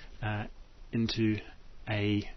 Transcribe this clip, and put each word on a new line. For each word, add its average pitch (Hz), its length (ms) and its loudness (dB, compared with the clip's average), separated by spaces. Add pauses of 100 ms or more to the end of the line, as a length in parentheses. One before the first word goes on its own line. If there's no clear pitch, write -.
(200)
uh, 107 240 0 (460)
into 113 460 4 (520)
a, 104 480 2